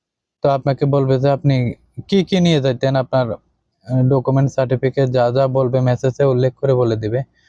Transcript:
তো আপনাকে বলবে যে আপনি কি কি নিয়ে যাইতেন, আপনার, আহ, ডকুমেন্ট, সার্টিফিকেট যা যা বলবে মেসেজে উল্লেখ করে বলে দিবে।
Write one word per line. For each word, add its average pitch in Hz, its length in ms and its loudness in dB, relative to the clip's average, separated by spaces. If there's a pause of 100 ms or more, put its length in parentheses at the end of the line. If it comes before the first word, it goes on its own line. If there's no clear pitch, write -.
(440)
তো - 40 2
আপনাকে 139 380 -2
বলবে 135 320 2
যে 135 120 0
আপনি 139 240 0 (520)
কি 196 180 0
কি 190 160 -2
নিয়ে 170 200 2
যাইতেন, 135 360 -2
আপনার, 131 300 -2 (600)
আহ, 127 220 0
ডকুমেন্ট, 135 420 2
সার্টিফিকেট 131 600 -2
যা 123 200 2
যা 135 160 0
বলবে 131 340 0
মেসেজে 127 440 0
উল্লেখ 131 300 2
করে 135 200 0
বলে 120 220 0
দিবে। 110 240 -4 (280)